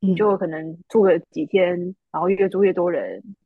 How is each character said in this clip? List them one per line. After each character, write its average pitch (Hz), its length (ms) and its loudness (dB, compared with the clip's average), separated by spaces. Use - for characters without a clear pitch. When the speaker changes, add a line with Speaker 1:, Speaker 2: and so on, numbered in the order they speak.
Speaker 1:
你 185 80 4
就 202 220 2
可 185 100 -4
能 160 320 -10
住 220 140 4
个 180 160 4
几 156 160 -6
天， 180 280 2
Speaker 2:
嗯。 175 220 -8
Speaker 1:
然 156 80 -4
后 175 80 0
越 190 200 0
住 190 140 -2
越 190 100 4
多 175 180 -2
人 95 320 -6